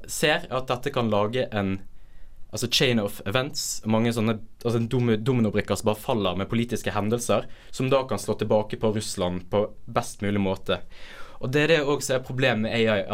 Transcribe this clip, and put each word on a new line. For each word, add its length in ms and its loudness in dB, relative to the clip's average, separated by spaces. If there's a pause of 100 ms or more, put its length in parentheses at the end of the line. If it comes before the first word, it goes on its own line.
ser, 420 2
er 80 -4
at 120 -2
dette 240 -2
kan 180 2
lage 420 2
en, 240 0 (720)
altså, 200 -2
chain 280 4
of 280 -2
events, 580 -2
mange 280 2
sånne, 260 0 (260)
altså, 140 2
en 100 -2
domi-, 300 2
dominobrikker 580 2
som 160 2
bare 80 -2
faller 360 0
med 140 -2
politiske 400 0
hendelser, 560 0 (240)
som 200 0
da 140 6
kan 140 -2
slå 200 -2
tilbake 420 2
på 140 2
Russland 560 -2
på 160 4 (200)
best 360 -4
mulig 180 2
måte. 400 0 (600)
Og 140 -4
det 80 4
er 100 4
det 80 6
også 240 0
som 140 2
er 80 -8
problemet 400 2
med 80 -2
A 240 4
I, 160 0